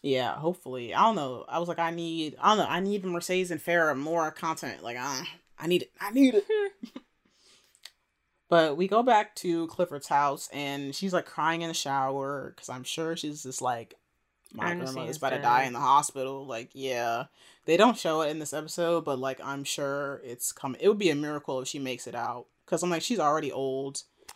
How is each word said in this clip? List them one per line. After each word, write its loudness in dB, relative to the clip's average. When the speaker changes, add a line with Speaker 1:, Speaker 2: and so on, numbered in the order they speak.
Speaker 1:
Yeah, 2
hopefully. -4
I 4
don't 6
know. -4
I -4
was -4
like, -6
"I 0
need, -4
I 4
don't 6
know. 2
I 0
need -2
Mercedes -2
and -6
Farrah 2
more 0
content. -6
Like, -8
I, -6
I -10
need 2
it. -14
I -6
need 8
it." 6
Speaker 2:
<laughs> -4
Speaker 1:
But 6
we 2
go 4
back 4
to -2
Clifford's -4
house, 2
and -6
she's, -4
like, 0
crying 0
in -4
the -6
shower, -2
'cause -18
I'm -10
sure -4
she's -8
just -8
like, -4
"My -4
Speaker 2:
Ernestine's -4
Speaker 1:
grandmother's -8
about -2
to 0
Speaker 2:
dead. -4
Speaker 1:
die 6
in -2
the -6
hospital." 2
Like, -10
yeah. -2
They 4
don't 8
show 0
it 0
in -4
this -8
episode, 0
but, -2
like, -4
I'm -8
sure -4
it's -8
coming. -8
It 6
would 4
be 4
a 2
miracle -4
if -6
she -8
makes -6
it -10
out. -6
'Cause -2
I'm 0
like, 0
she's 0
already 2
old, -4